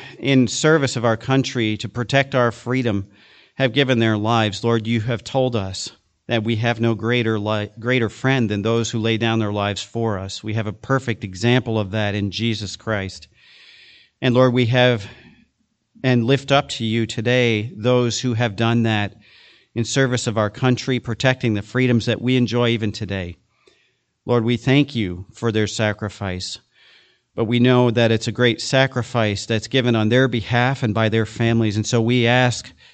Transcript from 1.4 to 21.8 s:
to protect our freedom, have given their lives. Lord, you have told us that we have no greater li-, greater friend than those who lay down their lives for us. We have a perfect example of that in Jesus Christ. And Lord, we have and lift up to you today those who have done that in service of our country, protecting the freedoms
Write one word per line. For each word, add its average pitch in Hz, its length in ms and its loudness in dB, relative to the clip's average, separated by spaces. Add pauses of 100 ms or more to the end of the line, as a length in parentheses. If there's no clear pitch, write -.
to 107 100 -10
protect 135 480 -2
our 120 160 4
freedom, 117 560 -2 (480)
have 135 160 0
given 131 260 2
their 113 200 4
lives. 107 440 0
Lord, 117 240 0
you 117 140 0
have 113 240 -4
told 127 320 -2
us 95 340 -6 (380)
that 113 160 -2
we 113 140 -2
have 113 240 -2
no 117 120 2
greater 113 460 0
li-, 104 300 -2 (100)
greater 120 300 0
friend 131 400 0
than 104 120 -2
those 113 300 0
who 120 80 -4
lay 113 180 0
down 113 220 0
their 104 140 -4
lives 101 280 -2
for 113 380 -4
us. 95 240 -12
We 107 120 -6
have 110 120 -4
a 104 60 -6
perfect 127 500 -4
example 113 560 -2
of 95 120 -4
that 104 220 -2
in 101 180 -2
Jesus 107 440 -6
Christ. 98 540 -8 (920)
And 127 140 2
Lord, 127 160 6
we 123 140 2
have 123 440 2 (920)
and 123 220 2
lift 135 260 0
up 139 160 2
to - 160 -8
you 113 220 0
today 117 680 0
those 123 460 0
who 127 140 -2
have 113 240 -2
done 117 260 2
that 104 320 -2 (580)
in 117 120 -4
service 127 420 0
of 110 100 -2
our 107 120 2
country, 127 500 0
protecting 120 540 0
the 104 80 -2
freedoms 123 460 0